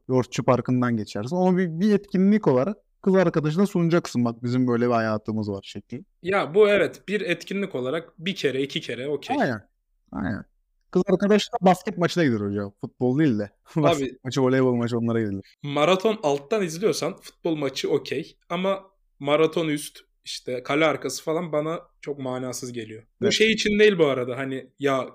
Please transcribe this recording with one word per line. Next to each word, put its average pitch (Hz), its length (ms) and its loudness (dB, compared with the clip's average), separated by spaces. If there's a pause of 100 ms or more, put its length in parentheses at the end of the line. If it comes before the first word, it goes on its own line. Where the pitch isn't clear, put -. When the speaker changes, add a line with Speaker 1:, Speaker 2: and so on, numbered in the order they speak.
Speaker 1:
Yoğurtçu 127 340 0
Parkı'ndan 123 540 2
geçersin. 107 380 -6
Onu 185 220 4
bir, 185 100 0
bir 180 260 0
etkinlik 196 540 2
olarak 143 300 2 (240)
kız 190 140 2
arkadaşına 170 500 2
sunacaksın. 165 600 2
"Bak 117 180 -4
bizim 123 240 0
böyle 120 200 2
bir 123 60 2
hayatımız 110 580 -2
var." 98 120 -6
şekli. 117 420 -14 (180)
Speaker 2:
Ya 170 320 -2
bu 208 140 6
evet, 185 380 0
bir 202 140 -2
etkinlik 185 540 -6
olarak 131 440 -6
bir 175 160 -6
kere, 131 260 -2
iki 143 200 -6
kere 123 260 -10
okey. 151 320 -4
Speaker 1:
Aynen. 127 220 -2 (500)
Aynen. 80 320 -6 (480)
Kız 180 160 2
arkadaşla 202 540 2
basket 180 360 2
maçına 170 280 2
gider 117 140 2
hocam. 101 420 -4
Futbol 127 380 -2
değil 127 200 4
de. 101 100 -6 (140)
<laughs> - 120 -10
Basket 151 360 2
Speaker 2:
Abi 127 120 -20
Speaker 1:
maçı, 135 180 -2
voleybol 131 340 4
maçı, 117 220 -2
onlara 113 240 0
gidilir. 98 420 -6
Speaker 2:
Maraton 175 600 0
alttan 151 400 0
izliyorsan 170 580 -2
futbol - 340 -6
maçı 139 360 -4
okey. 135 460 -4 (120)
Ama 190 340 -2 (360)
maraton 156 480 2
üst, 147 320 -6 (260)
işte - 380 -8
kale 151 220 0
arkası 135 380 -2
falan 160 280 -4
bana 151 280 -4 (220)
çok 143 180 -10
manasız 127 540 -8
geliyor. 110 300 -12 (180)
Bu - 40 0
Speaker 1:
Evet. - 80 2
Speaker 2:
şey 220 180 4
için 208 280 0
değil 208 180 6
bu 160 80 6
arada, 127 320 -2
hani 135 300 -8 (120)
ya 135 360 0